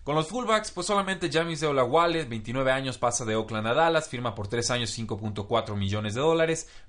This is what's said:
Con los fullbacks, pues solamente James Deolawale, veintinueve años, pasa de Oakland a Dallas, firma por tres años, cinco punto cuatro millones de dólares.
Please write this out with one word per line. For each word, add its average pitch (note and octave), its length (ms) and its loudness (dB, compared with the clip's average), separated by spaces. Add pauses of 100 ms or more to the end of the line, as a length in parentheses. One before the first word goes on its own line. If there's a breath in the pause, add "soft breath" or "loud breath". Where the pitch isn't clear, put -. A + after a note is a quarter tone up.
Con C#3+ 120 -2
los D#3+ 120 0
fullbacks, G#3+ 440 0
pues F3+ 140 -6
solamente F#3+ 460 0
James E3 300 0
Deolawale, D#3 640 2
veintinueve A#2 480 0
años, C3+ 240 -2
pasa A#2+ 260 0
de G#2+ 140 0
Oakland A2 300 -2
a A#2+ 60 2
Dallas, D#3+ 360 4
firma A#2+ 260 -4
por G#2 140 -6
tres A#2 200 -2
años, A#2+ 200 0
cinco A2 280 -6
punto G#2 300 -6
cuatro A2 300 0
millones G#2 360 -2
de A#2+ 60 -2
dólares. E3 480 2 (220 loud breath)